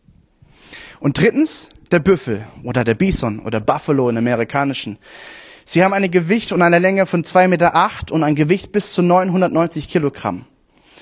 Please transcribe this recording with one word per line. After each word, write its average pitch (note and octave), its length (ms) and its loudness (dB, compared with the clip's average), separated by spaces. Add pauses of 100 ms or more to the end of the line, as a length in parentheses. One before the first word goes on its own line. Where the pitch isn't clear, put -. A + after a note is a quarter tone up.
(1000)
Und - 200 -2
drittens, A#3+ 500 0 (220)
der F3 80 4
Büffel C3 460 0 (180)
oder B2 200 -2
der A2+ 120 2
Bison A#2+ 440 -2
oder A2+ 200 -6
Buffalo C3+ 500 0
im A2+ 80 -2
Amerikanischen. A#2+ 800 -2 (680)
Sie E3+ 180 2
haben G3 100 2
ein G3 160 0
Gewicht F3+ 420 0
und F3+ 100 0
eine E3+ 180 4
Länge F#3+ 260 2
von E3+ 180 -2
zwei F#3 240 4
Meter E3+ 280 2
acht F#3 340 -2
und D#3+ 140 0
ein D3+ 120 2
Gewicht D#3 360 0
bis - 220 -4
zu F#3 100 0
neunhundertneunzig F3 840 0
Kilogramm. B2 560 -4 (560)